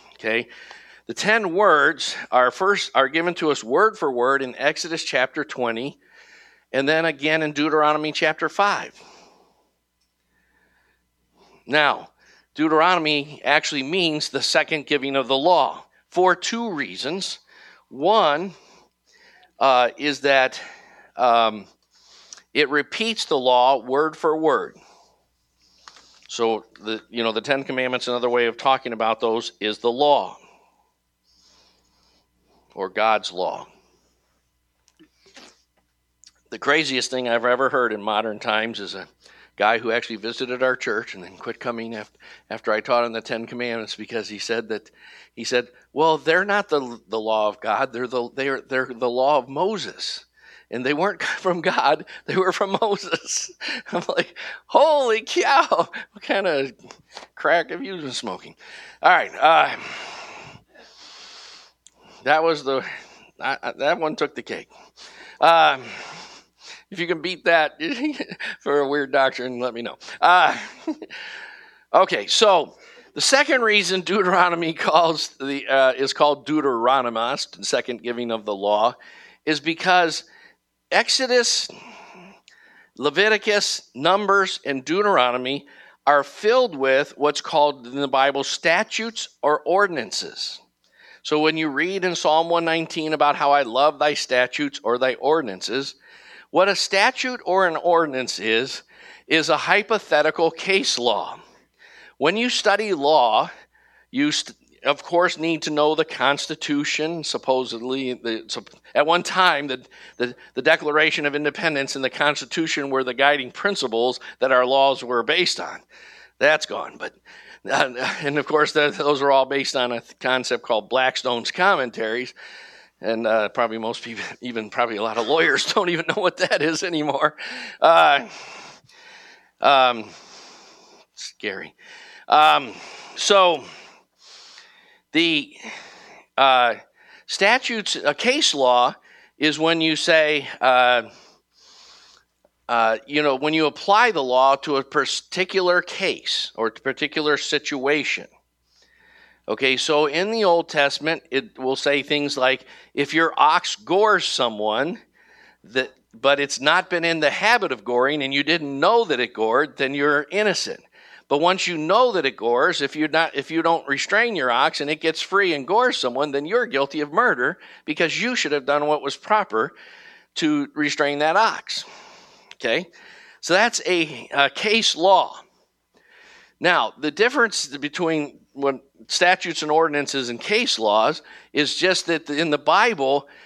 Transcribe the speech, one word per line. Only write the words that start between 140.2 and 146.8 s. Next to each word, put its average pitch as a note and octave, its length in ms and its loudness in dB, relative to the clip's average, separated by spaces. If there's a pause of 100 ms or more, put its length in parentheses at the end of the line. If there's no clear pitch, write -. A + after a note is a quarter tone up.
uh, B2 420 4 (1700)
uh, A2+ 360 2
you D3 160 -2
know, C#3+ 140 2
when D3+ 180 -2
you D#3 120 2
apply G#3+ 460 2
the D#3 120 0
law C3 320 4
to C#3+ 220 -2
a C3 60 -2
particular F3+ 1000 -2
case - 720 -6
or A2 160 -2
particular D3 640 -2